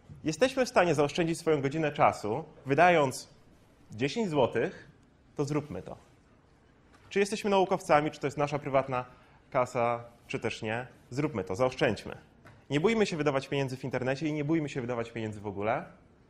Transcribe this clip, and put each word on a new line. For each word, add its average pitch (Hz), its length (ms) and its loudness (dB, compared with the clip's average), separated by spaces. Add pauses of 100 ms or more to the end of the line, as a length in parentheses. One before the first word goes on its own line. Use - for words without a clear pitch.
(240)
jesteśmy 247 420 0
w - 20 -6
stanie 175 260 4
zaoszczędzić 160 440 0
swoją 151 220 2
godzinę 147 320 -2
czasu, 120 520 2 (220)
wydając 147 720 4 (540)
dziesięć 143 400 -2
złotych, 139 600 0 (460)
to 151 80 0
zróbmy 139 380 -4
to. - 140 -14 (1120)
Czy - 100 -2
jesteśmy 202 320 0
naukowcami, 175 600 4
czy - 100 -12
to 151 60 -2
jest 131 120 -6
nasza 143 200 0
prywatna 131 460 0 (460)
kasa, 120 540 0 (220)
czy - 140 -6
też 113 220 -6
nie, 113 240 -4 (240)
zróbmy 135 340 -2
to, 95 120 -6
zaoszczędźmy. 127 600 0 (540)
Nie 143 100 0
bójmy 214 260 2
się 180 100 -4
wydawać 143 320 0
pieniędzy 135 280 -2
w - 80 -10
internecie 131 420 -2
i 151 60 -2
nie 151 120 -4
bójmy 151 240 0
się 139 120 -8
wydawać 117 300 -4
pieniędzy 107 300 -6
w 101 60 -8
ogóle, 107 380 -2 (460)